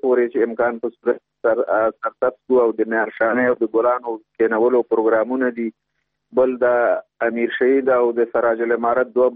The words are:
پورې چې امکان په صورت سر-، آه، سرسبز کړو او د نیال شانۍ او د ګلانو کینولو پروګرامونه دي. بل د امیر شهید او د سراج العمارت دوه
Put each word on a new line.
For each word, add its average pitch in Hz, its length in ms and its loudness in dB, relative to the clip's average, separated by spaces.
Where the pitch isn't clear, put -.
پورې 123 300 2
چې 110 160 0
امکان 117 340 -2
په 117 140 -6
صورت - 260 -4
سر-، 117 320 0
آه، 110 140 0
سرسبز 123 340 -4
کړو 127 160 4
او 113 80 2
د 110 200 -4
نیال 110 240 -2
شانۍ 123 340 0
او 120 120 0
د 110 140 -2
ګلانو 120 360 0
کینولو 117 440 2
پروګرامونه 113 680 0
دي. 117 120 -4
بل 127 280 2
د 123 60 2
امیر 117 300 -2
شهید 131 380 2
او 120 240 2
د 113 140 0
سراج 117 280 0
العمارت 117 540 0
دوه 127 200 4